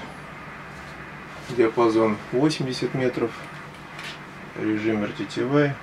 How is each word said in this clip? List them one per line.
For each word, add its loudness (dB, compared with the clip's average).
Диапазон 6
восемьдесят 2
метров. 2
Режим 2
Р -2
Т -4
Т -2
В. 6